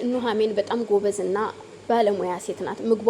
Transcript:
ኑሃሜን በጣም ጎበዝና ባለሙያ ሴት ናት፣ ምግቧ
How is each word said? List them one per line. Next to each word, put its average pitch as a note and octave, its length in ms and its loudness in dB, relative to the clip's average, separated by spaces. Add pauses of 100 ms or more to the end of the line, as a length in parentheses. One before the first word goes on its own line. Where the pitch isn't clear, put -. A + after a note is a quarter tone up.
ኑሃሜን A3+ 500 0
በጣም G#3+ 300 0
ጎበዝና G3+ 520 0 (460)
ባለሙያ G3+ 560 2
ሴት - 220 -8
ናት፣ F#3+ 200 -6
ምግቧ G#3+ 280 2